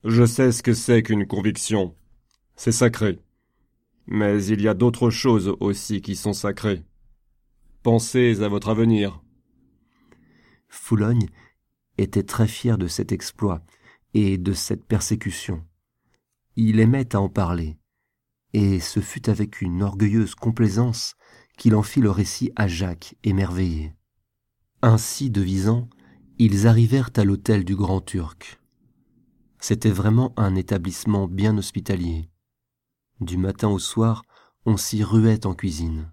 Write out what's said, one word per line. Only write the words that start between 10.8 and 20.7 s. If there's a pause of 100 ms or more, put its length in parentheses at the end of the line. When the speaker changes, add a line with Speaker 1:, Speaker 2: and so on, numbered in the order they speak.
Speaker 2:
était
très
fier
de
cet
exploit (500)
et
de
cette
persécution. (920)
Il
aimait
à
en
parler, (720)
et
ce
fut
avec
une
orgueilleuse
complaisance (420)